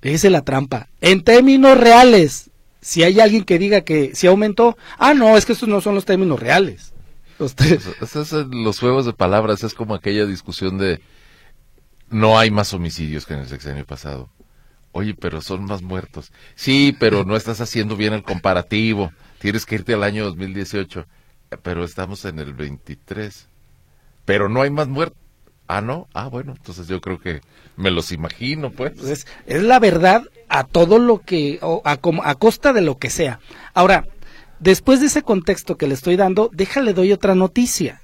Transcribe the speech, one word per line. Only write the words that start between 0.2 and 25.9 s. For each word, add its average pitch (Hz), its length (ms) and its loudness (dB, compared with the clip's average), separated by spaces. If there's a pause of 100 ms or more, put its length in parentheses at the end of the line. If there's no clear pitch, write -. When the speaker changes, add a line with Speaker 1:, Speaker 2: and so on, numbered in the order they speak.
Speaker 1:
es 190 40 6
la 151 120 2
trampa. 135 440 -4 (140)
En 185 220 2
términos 262 540 8
reales, 233 720 6 (320)
si - 220 -2
hay 190 160 4
alguien 214 240 4
que 175 160 2
diga 202 220 0
que 151 340 -2
sí 185 120 2
aumentó, 214 500 2 (200)
ah, 269 160 4
no, 220 240 6
es 202 80 4
que 240 80 -2
estos 220 160 -4
no 202 120 0
son 208 140 -2
los 196 100 -4
términos 185 340 0
reales. 131 540 -2 (460)
Usted 143 340 0
Speaker 2:
Esos, - 280 -6
esos 151 260 -8
son 131 360 -6
los 107 160 -2
juegos 127 260 0
de 117 80 -6
palabras, 101 500 0
es 110 100 -8
como 107 220 -8
aquella 101 300 -2
discusión 95 520 -8
de 95 240 -4 (1080)
no 110 280 2
hay 113 140 4
más 104 220 -4
homicidios 78 520 -8
que - 80 -12
en 71 60 -10
el 67 80 -14
sexenio 69 380 -14
pasado. 67 440 -16 (680)
Oye, 101 200 -8
pero 82 260 -10
son 95 240 -10
más 98 160 -10
muertos. 92 500 -14 (220)
Sí, 139 460 0
pero 104 240 0
no 98 120 -4
estás 110 260 -6
haciendo 110 340 -6
bien 107 180 -4
el 107 80 -8
comparativo. 98 880 -2 (280)
Tienes 104 260 -4
que 110 100 -8
irte 107 200 -4
al 104 80 -2
año 104 200 -4
dos 95 120 -8
mil 95 180 -10
dieciocho. 95 540 -10 (560)
Pero 87 200 -8
estamos 92 420 -12
en 85 120 -12
el 73 160 -14
veintitrés. 76 960 -14 (760)
Pero 101 260 0
no 120 120 0
hay 139 80 0
más 147 180 -4
muertos. 151 300 -4 (500)
Ah, 95 140 -4
¿no? 139 320 -10